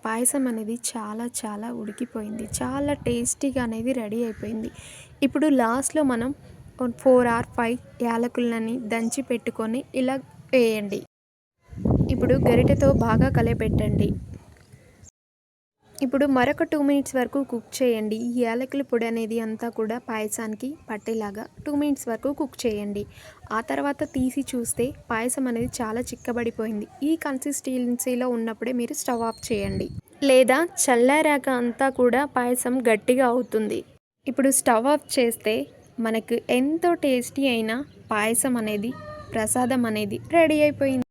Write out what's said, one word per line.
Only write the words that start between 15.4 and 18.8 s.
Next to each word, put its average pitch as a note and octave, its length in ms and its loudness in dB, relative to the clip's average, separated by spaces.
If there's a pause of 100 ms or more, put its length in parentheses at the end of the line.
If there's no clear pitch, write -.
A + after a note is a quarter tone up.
ఇప్పుడు C4+ 200 2 (100)
మరొక C4+ 380 4
టూ D#4 60 0 (100)
మినిట్స్ C#4 300 2
వరకు B3 200 0 (120)
కుక్ A3+ 260 -8
చేయండి. A3 400 0 (100)
ఈ - 20 -4 (140)
యాలకుల B3+ 480 -2